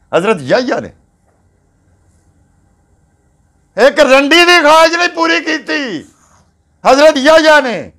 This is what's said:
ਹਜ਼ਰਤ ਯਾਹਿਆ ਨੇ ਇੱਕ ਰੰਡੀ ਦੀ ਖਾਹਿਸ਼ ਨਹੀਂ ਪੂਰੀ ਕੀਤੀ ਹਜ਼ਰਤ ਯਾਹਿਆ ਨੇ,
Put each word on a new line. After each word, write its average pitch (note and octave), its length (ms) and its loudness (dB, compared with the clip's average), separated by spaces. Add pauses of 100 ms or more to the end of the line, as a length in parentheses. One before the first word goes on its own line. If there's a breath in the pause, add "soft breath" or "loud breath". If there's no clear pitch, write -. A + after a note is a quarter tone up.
(160)
ਹਜ਼ਰਤ F#3 240 -4
ਯਾਹਿਆ G#3 400 -4
ਨੇ G2+ 120 -18 (3000)
ਇੱਕ D4 120 -2
ਰੰਡੀ C#4 440 2
ਦੀ F4 180 2
ਖਾਹਿਸ਼ D#4+ 360 2
ਨਹੀਂ F4 100 -2
ਪੂਰੀ E4 320 -4
ਕੀਤੀ D4 640 -10 (880 soft breath)
ਹਜ਼ਰਤ D4+ 240 2
ਯਾਹਿਆ D4+ 440 2
ਨੇ, G#3+ 380 -10